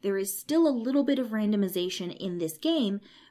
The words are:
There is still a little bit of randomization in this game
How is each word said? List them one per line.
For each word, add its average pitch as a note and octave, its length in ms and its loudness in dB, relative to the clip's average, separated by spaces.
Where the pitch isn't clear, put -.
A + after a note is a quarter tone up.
There G3 160 -2
is G3 180 -4
still D#4+ 320 2
a - 20 6
little C4 340 0
bit C4+ 160 2
of B3 80 -2
randomization F#3+ 880 0
in F3+ 220 -6
this D#3+ 180 -4
game B3+ 420 0